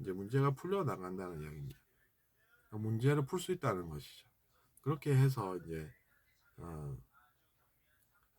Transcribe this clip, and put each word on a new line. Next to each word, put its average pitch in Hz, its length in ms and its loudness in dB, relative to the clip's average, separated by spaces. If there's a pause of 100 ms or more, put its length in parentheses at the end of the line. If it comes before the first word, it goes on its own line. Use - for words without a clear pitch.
이제 98 120 -4
문제가 127 400 2
풀려나간다는 92 880 -2
이야기입니다. 73 360 -10 (920)
문제를 113 540 2
풀 180 140 -2
수 180 120 -4
있다는 98 380 0
것이죠. - 380 -12 (540)
그렇게 143 340 2
해서 123 420 6
이제, 80 320 -6 (680)
어, 76 400 -8 (1400)